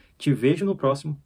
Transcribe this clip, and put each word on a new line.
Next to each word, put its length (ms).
Te 160
vejo 320
no 100
próximo. 500